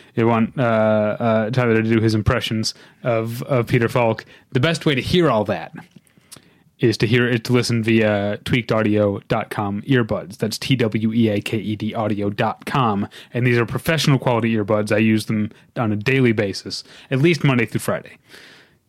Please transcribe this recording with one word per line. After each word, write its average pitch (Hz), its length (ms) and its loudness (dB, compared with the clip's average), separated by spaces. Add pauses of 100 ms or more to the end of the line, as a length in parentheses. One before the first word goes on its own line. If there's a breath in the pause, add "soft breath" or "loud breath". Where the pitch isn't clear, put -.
(140 loud breath)
you 113 120 2
want, 113 320 2
uh, 139 40 0
uh, 110 880 2
Tyler 123 240 2
to 110 80 2
do 113 180 2
his 110 140 2
impressions 110 580 -2 (300 loud breath)
of, 117 400 -4
of 123 240 0
Peter 117 240 2
Falk, 113 340 0 (280 loud breath)
the 127 80 2
best 160 260 0
way 151 80 2
to 123 80 -2
hear 160 280 2
all 107 140 2
that 85 280 -6 (1040 loud breath)
is 113 180 2
to - 100 0
hear 120 220 2
it, 120 160 -2
to - 80 -2
listen 120 300 2
via 104 600 2
tweakedaudio 107 840 0
dot 110 220 -2
com 101 320 -6
earbuds. 104 560 -2
That's 107 200 -4
T - 160 -2
W 113 380 0
E 113 160 2
A 104 120 0
K 113 180 -6
E 104 180 -4
D 107 180 -6
audio 104 360 -2
dot 110 360 -4
com. 110 400 0 (260 loud breath)
And 123 140 0
these 120 120 4
are 117 80 2
professional 151 520 0
quality 113 380 0
earbuds. 107 340 0
I 107 80 2
use 110 280 2
them 107 260 -4 (240 soft breath)
on 113 160 -2
a 104 40 -2
daily 123 360 2
basis, 101 500 -4 (280 loud breath)
at 131 100 0
least 160 240 2
Monday 123 220 2
through - 140 -4
Friday. - 360 -6 (720 loud breath)